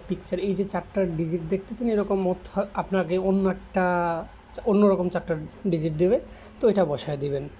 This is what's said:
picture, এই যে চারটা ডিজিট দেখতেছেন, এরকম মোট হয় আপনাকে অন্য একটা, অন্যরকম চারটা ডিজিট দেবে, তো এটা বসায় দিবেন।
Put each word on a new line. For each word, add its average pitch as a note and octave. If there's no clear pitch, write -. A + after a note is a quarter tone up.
picture, F3+
এই G3
যে F#3+
চারটা F#3+
ডিজিট E3
দেখতেছেন, G#3+
এরকম G3+
মোট F#3
হয় G3+
আপনাকে F3+
অন্য F#3+
একটা, F#3+
অন্যরকম G3
চারটা E3+
ডিজিট E3
দেবে, F3+
তো B3+
এটা G3+
বসায় D3
দিবেন। C#3